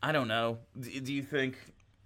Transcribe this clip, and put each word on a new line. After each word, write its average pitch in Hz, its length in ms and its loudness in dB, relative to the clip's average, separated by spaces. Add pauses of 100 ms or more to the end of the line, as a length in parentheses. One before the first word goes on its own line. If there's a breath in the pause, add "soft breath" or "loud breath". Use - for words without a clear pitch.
I 143 100 2
don't 135 160 2
know. 117 300 2 (200)
D-, 123 220 -6
do 131 140 -4
you 139 80 0
think 135 340 0 (500)